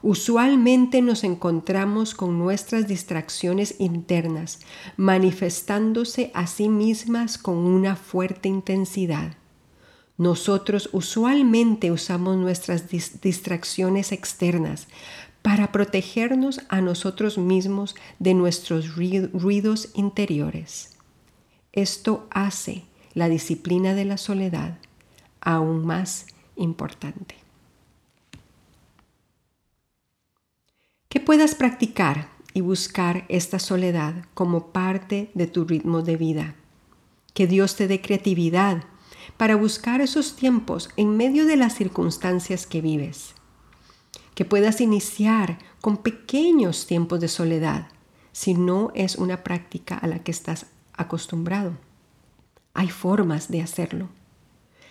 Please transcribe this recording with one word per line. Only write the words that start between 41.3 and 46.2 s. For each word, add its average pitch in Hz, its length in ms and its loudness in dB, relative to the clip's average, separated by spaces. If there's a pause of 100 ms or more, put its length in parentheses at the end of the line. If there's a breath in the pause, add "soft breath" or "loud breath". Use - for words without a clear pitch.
de 311 100 4
las 240 180 4
circunstancias 180 920 -2
que 165 140 -4
vives. 151 540 -4 (1000 loud breath)
Que 185 100 -2
puedas 208 360 4
iniciar 208 760 2 (220 loud breath)
con 208 180 0
pequeños 262 880 2